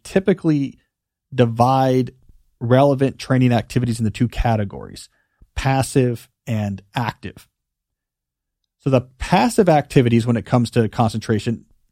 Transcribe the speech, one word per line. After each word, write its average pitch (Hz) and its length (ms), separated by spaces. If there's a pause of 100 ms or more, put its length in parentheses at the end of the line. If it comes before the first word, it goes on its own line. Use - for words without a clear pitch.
typically 170 720 (560)
divide 127 800 (480)
relevant 131 580
training 127 360
activities 117 460
into 110 120
two 120 160
categories, 104 840 (460)
passive 131 760 (160)
and 104 360 (120)
active. - 540 (1300)
So 139 100
the 131 120
passive 220 680
activities 123 600
when 120 100
it 110 80
comes 123 260
to 117 180
concentration 113 760 (260)